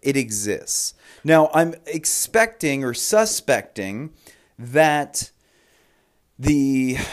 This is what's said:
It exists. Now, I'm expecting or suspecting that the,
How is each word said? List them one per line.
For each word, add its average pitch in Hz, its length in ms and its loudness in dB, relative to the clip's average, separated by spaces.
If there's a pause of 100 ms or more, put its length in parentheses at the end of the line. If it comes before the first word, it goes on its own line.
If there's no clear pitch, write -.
It 135 140 0
exists. 104 760 -4 (280)
Now, 156 320 4
I'm 165 220 2 (100)
expecting 156 960 -2
or 123 120 -4
suspecting 131 1160 -2 (460)
that 147 720 0 (1040)
the, 135 600 0 (160)